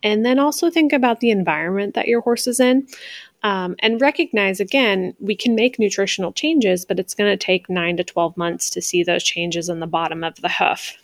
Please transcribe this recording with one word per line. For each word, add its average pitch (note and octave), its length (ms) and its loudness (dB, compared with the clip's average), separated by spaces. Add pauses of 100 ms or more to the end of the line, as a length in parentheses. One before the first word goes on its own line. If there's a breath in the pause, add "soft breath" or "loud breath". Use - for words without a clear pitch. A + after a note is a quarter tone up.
And G#3+ 240 2
then B3+ 140 4
also D4 300 2
think D#4+ 240 4
about B3 260 2
the A#3 120 4
environment F#3 640 0
that - 120 -2
your A#3 140 2
horse A#3+ 260 0
is B3 140 0
in. B3+ 260 4 (560 loud breath)
Um, F#3 360 -2
and A3+ 200 0
recognize, G#3 600 0
again, G3 580 0
we G3+ 160 -2
can A#3 200 0
make A#3+ 220 2
nutritional G3 540 0
changes, G#3+ 540 2
but F#3 140 -2
it's - 140 -6
gonna G#3 220 2
take F#3 340 -2
nine F3 280 -2
to F3+ 60 -2
twelve E3+ 340 -2
months E3+ 320 -4
to F3+ 120 -8
see F3 220 -2
those F3 200 -2
changes E3+ 440 -4
in E3+ 140 -4
the E3 60 -8
bottom E3 360 -2
of E3 140 -6
the - 120 -4
hoof. - 540 -2